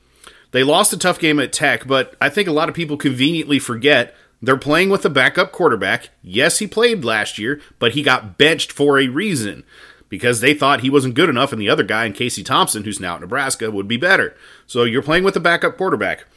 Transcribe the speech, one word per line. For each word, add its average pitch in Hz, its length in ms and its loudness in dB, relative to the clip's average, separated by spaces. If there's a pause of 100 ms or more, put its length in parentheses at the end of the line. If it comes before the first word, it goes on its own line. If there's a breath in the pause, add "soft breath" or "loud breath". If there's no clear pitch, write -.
(500 soft breath)
They 127 140 2
lost 170 280 4
a 196 60 -6
tough 180 220 0
game 156 180 2
at 127 140 -2
Tech, 127 340 -2
but 131 340 0
I 139 80 -10
think 185 200 -2
a 160 40 -2
lot 156 160 0
of 147 60 -8
people 151 220 -6
conveniently 143 640 0
forget 127 560 0 (260 soft breath)
they're 127 140 2
playing 160 340 0
with 196 140 0
a 214 60 2
backup 147 420 2
quarterback. 113 560 0 (120)
Yes, 113 380 0
he 214 80 -2
played 220 380 0
last 110 340 -2
year, 135 220 -6 (180 loud breath)
but 117 140 2
he 143 100 -2
got 107 340 0
benched 135 360 2
for 143 260 4
a 135 80 4
reason 127 560 -4 (460 loud breath)
because 113 320 0
they 143 140 4
thought 139 260 2
he 127 100 0
wasn't 131 240 2
good 165 140 2
enough 131 240 0
and 110 100 -6
the 101 80 0
other 151 140 2
guy, 107 200 -2
in 107 100 -6
Casey 120 280 -6
Thompson, 135 400 -2
who's 101 160 -8
now 90 160 -6
at 76 60 -10
Nebraska, 113 500 -4
would 98 160 -6
be 117 100 -2
better. 165 400 0 (300 loud breath)
So 120 160 -2
you're 120 200 0
playing 165 200 0
with 190 140 0
a 190 40 0
backup 170 360 0
quarterback. 107 480 -2 (120)